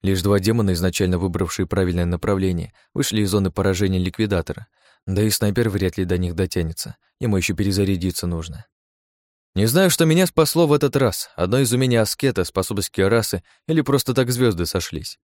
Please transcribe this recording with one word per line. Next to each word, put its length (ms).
Лишь 200
два 180
демона, 320
изначально 460
выбравшие 480
правильное 400
направление, 680
вышли 260
из 100
зоны 200
поражения 480
ликвидатора. 680
Да 160
и 80
снайпер 380
вряд 300
ли 60
до 120
них 180
дотянется, 640
ему 180
ещё 180
перезарядиться 720
нужно. 400
Не 120
знаю, 240
что 140
меня 220
спасло 400
в 60
этот 240
раз, 380
одно 240
из 140
умений 240
аскета, 480
способность 460
керасы 520
или 140
просто 340
так 160
звёзды 340
сошлись. 540